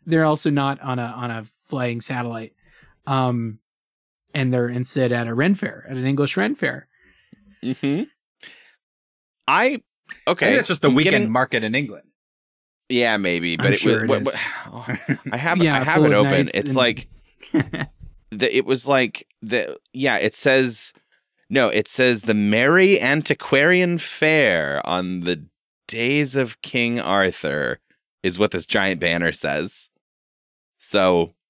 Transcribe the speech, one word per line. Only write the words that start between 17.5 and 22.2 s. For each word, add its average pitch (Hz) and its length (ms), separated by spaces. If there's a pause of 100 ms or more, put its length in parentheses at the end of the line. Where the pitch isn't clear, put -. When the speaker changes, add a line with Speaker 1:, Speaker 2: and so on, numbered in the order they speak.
Speaker 3:
<laughs> - 360 (440)
Speaker 2:
The, 110 240
it 131 80
was 131 220
like 131 400 (160)
the, 110 340 (160)
yeah, 131 260
it 104 180
says, 131 560 (560)
no, 131 200
it - 200
says 123 340